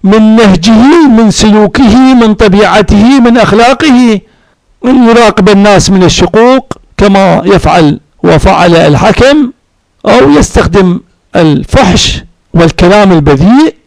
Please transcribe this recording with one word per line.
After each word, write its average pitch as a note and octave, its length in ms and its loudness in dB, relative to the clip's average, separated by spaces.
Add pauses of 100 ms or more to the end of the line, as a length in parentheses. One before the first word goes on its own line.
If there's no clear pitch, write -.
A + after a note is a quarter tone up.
من A3 320 2
نهجه، A3+ 720 2
من A3 220 2
سلوكه، A3 840 0
من A3+ 200 2
طبيعته، G#3 840 0
من A#3+ 180 2
أخلاقه، A#3+ 800 0 (640)
أن B3+ 240 2
يراقب A3 400 0
الناس G3+ 420 0
من F#3+ 120 0
الشقوق A#3 720 0 (240)
كما G3 480 0
يفعل E3 560 0 (220)
وفعل E3+ 540 0
الحكم، A3 760 0 (560)
أو B3 240 2
يستخدم F#3 680 -2 (360)
الفحش F3 840 -2 (320)
والكلام F3+ 580 0
البذيء E3+ 600 0 (120)